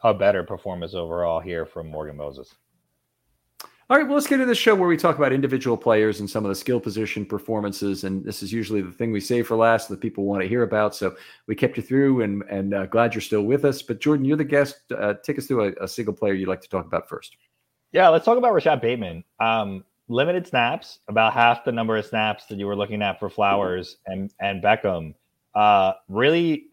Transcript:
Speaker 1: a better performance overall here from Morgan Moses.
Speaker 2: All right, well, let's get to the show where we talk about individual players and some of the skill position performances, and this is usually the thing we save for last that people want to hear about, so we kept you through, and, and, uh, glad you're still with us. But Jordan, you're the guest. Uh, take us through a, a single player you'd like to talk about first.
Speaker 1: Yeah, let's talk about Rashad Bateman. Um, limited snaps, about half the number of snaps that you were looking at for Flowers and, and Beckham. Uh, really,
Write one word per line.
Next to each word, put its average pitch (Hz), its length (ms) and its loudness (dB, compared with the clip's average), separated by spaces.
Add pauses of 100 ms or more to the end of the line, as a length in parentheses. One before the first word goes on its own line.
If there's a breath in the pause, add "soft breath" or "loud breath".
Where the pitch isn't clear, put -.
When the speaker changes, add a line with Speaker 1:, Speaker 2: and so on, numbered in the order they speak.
Speaker 1:
a 110 120 4
better 98 300 2
performance 90 500 -10
overall 85 480 -2
here 82 240 -6
from 82 220 -14
Morgan 78 280 -10
Moses. 69 400 -14 (1300 loud breath)
Speaker 2:
All 262 80 6
right, 302 80 4
well, 277 100 0
let's 294 120 0
get 277 100 2
to 262 80 2
the 240 100 2
show - 180 4
where 185 140 4
we 170 80 4
talk 156 220 2
about 135 160 4
individual 131 420 0
players 107 460 2
and 101 80 -6
some 110 160 -4
of 98 40 -2
the 98 60 0
skill 120 240 -2
position 107 460 -4
performances, 101 800 -4
and 95 180 -4
this - 180 -10
is 101 120 -8
usually 107 280 -2
the 90 120 -8
thing 117 180 -4
we 104 80 -2
save 120 260 0
for 113 120 0
last 113 320 4
that 101 100 -8
people 104 240 -6
want 98 180 0
to 92 60 -2
hear 120 160 0
about, 107 320 0
so 95 180 -4 (340 loud breath)
we 110 60 -4
kept - 220 -2
you 117 80 -6
through, 135 380 2
and, 101 220 -4
and, 98 300 -4
uh, 98 120 -2
glad 113 280 0
you're 113 60 -6
still 107 240 0
with 135 220 0
us. 139 160 0
But 113 180 -8
Jordan, 147 240 2
you're 147 140 2
the 151 80 0
guest. 139 320 0 (120)
Uh, 104 320 -2
take - 160 -4
us 135 100 -8
through 117 180 2
a, 95 180 -4
a 92 40 -8
single 104 260 -6
player 101 200 -2
you'd 95 140 -2
like 92 140 -4
to - 80 -20
talk 90 160 -4
about - 240 -6
first. - 260 -14 (560)
Speaker 1:
Yeah, 185 160 6
let's 165 160 6
talk 233 140 4
about 240 160 4
Rashad 151 280 2
Bateman. 107 440 -4 (160)
Um, 107 420 -2 (240)
limited 165 400 -2
snaps, 123 520 -2 (100)
about 110 240 4
half 120 320 4
the 127 80 -2
number 113 240 0
of 104 80 -2
snaps 107 400 -4
that 104 120 -12
you 98 100 -4
were 101 100 -2
looking 104 240 -4
at 101 180 -2
for 101 100 -6
Flowers 98 760 -2
and, 95 340 -8
and 98 240 -4
Beckham. 92 500 0 (420)
Uh, 101 380 6 (160)
really, 151 640 0